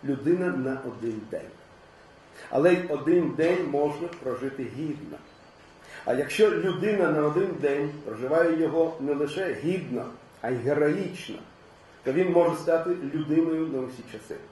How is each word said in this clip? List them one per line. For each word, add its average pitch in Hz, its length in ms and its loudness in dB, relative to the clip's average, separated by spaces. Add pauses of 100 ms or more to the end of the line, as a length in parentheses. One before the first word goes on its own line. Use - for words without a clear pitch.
Людина 156 420 2
на 131 400 -2
один 110 340 -6 (100)
день. - 200 -8 (1000)
Але 160 220 6
й 175 60 4 (100)
один 156 420 2
день 170 400 2
можна 147 380 0 (140)
прожити 131 440 -6 (100)
гідно. 147 400 -8 (880)
А 117 100 0
якщо 165 360 4
людина 175 600 2
на 151 160 2
один 180 220 2 (120)
день 143 300 0 (140)
проживає 156 560 2
його 160 400 2
не 143 140 0
лише 147 500 -2
гідно, 147 420 -2 (340)
а 117 100 -4
й 127 60 0
героїчно, 147 800 0 (680)
то 127 80 0
він 175 200 2
може 165 240 6
стати 165 340 0 (240)
людиною 160 520 2
на 135 140 -2
усі 117 220 -8 (100)
часи. 107 240 -12 (160)